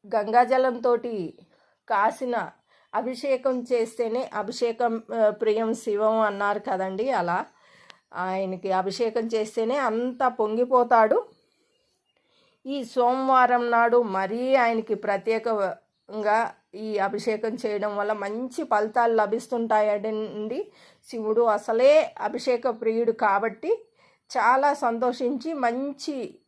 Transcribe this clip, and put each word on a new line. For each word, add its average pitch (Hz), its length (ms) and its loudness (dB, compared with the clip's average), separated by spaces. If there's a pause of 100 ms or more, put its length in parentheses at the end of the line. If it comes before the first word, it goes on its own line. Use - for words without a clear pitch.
(160)
గంగాజలంతోటి 233 1200 2 (520)
కాసిన 220 600 0 (440)
అభిషేకం 254 800 -2
చేస్తేనే 226 640 -2
అభిషేకం, 226 680 -2 (120)
ఆ, 214 160 4
ప్రియం 220 440 0
శివం 220 460 0
అన్నారు 202 380 0
కదండి. 190 520 -4
అలా 190 360 -2 (680)
ఆయనకి 185 580 -4
అభిషేకం 214 540 0
చేస్తేనే 226 500 -2
అంత 247 500 0
పొంగిపోతాడు. 240 1000 4 (1400)
ఈ 269 180 -6
సోమవారం 247 880 2
నాడు 233 320 4
మరీ 220 520 0
ఆయనకి 233 400 2
ప్రత్యేకంగా 208 1600 -2 (200)
ఈ 214 240 -6
అభిషేకం 214 580 -2 (100)
చేయడం 208 300 -4
వల్ల 208 160 -2
మంచి 226 520 -6
ఫలితాలు 226 500 2
లభిస్తుంటాయండి. 214 1600 -2 (380)
శివుడు 220 320 0
అసలే 233 800 4
అభిషేక 240 480 -2
ప్రియుడు 226 440 0
కాబట్టి 226 760 0 (500)
చాలా 262 380 4
సంతోషించి 247 800 -2
మంచి 269 960 -6